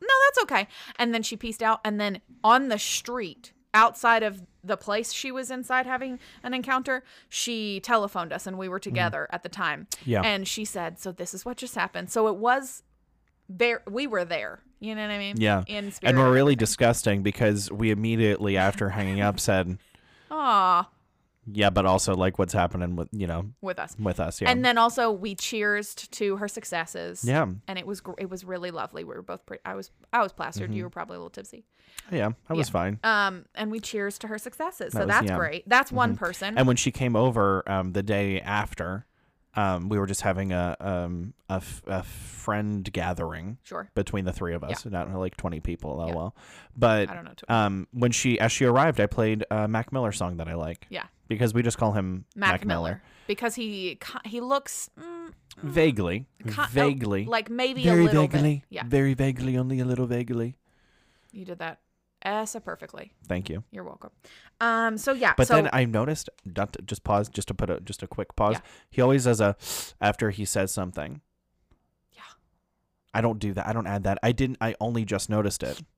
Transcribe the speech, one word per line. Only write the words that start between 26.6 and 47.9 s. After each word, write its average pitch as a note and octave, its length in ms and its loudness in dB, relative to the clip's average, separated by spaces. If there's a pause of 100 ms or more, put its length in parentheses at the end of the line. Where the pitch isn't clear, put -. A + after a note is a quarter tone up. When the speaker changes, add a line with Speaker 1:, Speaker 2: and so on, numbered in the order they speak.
Speaker 2:
Yeah. C3+ 220 2 (200)
Speaker 1:
And F#3+ 120 -10
it F3 80 -10
was G3 140 -8
gr-, F#3 180 -14
it F#3+ 120 -8
was F#3 140 -10
really F3+ 260 -8
lovely. D#3 340 -8
We - 100 -12
were - 80 -12
both F#3 240 -12
pre-, - 180 -14
I F#3 100 -8
was, G3 160 -12 (220)
I A#3 100 4
was F#3+ 100 -2
plastered. F#3 380 -8
Speaker 2:
Mm-hmm. G#3+ 80 -4
Speaker 1:
You F3+ 60 -6
were F3 60 -12
probably F3 260 -10
a - 20 -12
little E3+ 120 -14
tipsy. - 340 -18 (460)
Speaker 2:
Yeah, E3+ 200 0 (180)
I E3 60 -4
was D#3 140 0
Speaker 1:
Yeah. - 40 -12
Speaker 2:
fine. F#2+ 300 -2
Speaker 1:
Um, G3+ 420 0 (100)
and G#3+ 160 -6
we A3 100 -6
cheers G3+ 400 -6
to A3 80 -10
her G#3+ 100 -6
successes. C#4 540 -8
Speaker 2:
That G#2+ 80 -2
Speaker 1:
So - 60 0
Speaker 2:
was, - 20 -2
Speaker 1:
that's G#2 220 4
Speaker 2:
yeah. F2+ 60 0
Speaker 1:
great. E3+ 320 -4
That's C4 240 4
one B3 180 4
Speaker 2:
Mm-hmm. G3 140 -4
Speaker 1:
person. F#3+ 340 -4
Speaker 2:
And C3 80 8
when B2 100 6
she - 160 0
came A#2+ 240 0
over, G#2+ 540 4
um, F#2 220 0
the G2 120 0
day G2 360 2
after, G2+ 680 -4 (480)
um, F#2+ 360 0
we G#2+ 80 2
were G2 80 2
just F#2+ 160 -2
having G2 300 0
a, F2 280 0
um, F2 540 -4 (160)
a F#2+ 60 -2
f-, - 300 -8
a F#2+ 180 -4
friend G#2 880 -6
gathering E2+ 720 -6
Speaker 1:
Sure. - 300 -12
Speaker 2:
between G2 300 -2
the F2+ 80 -2
three E2+ 220 -4
of E2 100 -6
us. E2+ 220 -6
Speaker 1:
Yeah. G#2+ 60 -10
Speaker 2:
Not, F2+ 220 -4
like, F#2 220 -4
twenty E2+ 240 -6
people, D#2 380 -6
Speaker 1:
Yeah. E2 140 -4
Speaker 2:
L E2+ 60 -4
O - 40 -4
L. F2+ 140 -8 (400)
But, G#2+ 340 4
Speaker 1:
I F#2 40 -10
don't E2+ 100 -12
know, B1+ 120 -18
twenty. - 160 -4 (140)
Speaker 2:
um, G2 260 -2